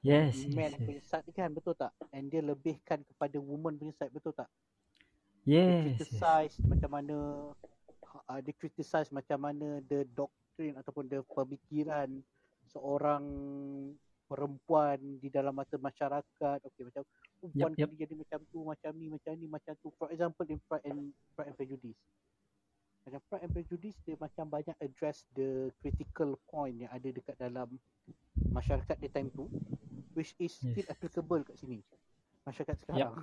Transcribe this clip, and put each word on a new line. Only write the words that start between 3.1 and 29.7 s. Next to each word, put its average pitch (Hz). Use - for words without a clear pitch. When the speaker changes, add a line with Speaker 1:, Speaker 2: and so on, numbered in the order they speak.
Speaker 2:
woman 147
punya 151
side, 139
betul 151
tak? 127
Speaker 1:
Yes, -
Speaker 2:
Dia 147
Speaker 1:
yes. 170
Speaker 2:
criticize 156
macam -
mana, 143
uh, 135
dia 135
criticize 156
macam 139
mana 147
the 139
doctrine 139
ataupun 135
the 139
pemikiran 143
seorang 143
perempuan 143
di 135
dalam 139
mata 139
masyarakat. 143
Okey, 135
macam 127
perempuan 160
Speaker 1:
Yup, 156
yup. 151
Speaker 2:
kena 151
jadi 156
macam 156
tu, -
macam 156
ni, 160
macam 156
ni, 165
macam 156
tu. -
For 156
example, 165
in 156
Pride -
and, 143
Pride 147
and 139
Prejudice. 123
Macam 135
Pride 185
and 165
Prejudice, 175
dia 156
macam 156
banyak 151
address 147
the 131
critical 143
point 139
yang 120
ada 127
dekat 127
dalam 123
masyarakat 135
the 143
time 139
tu, -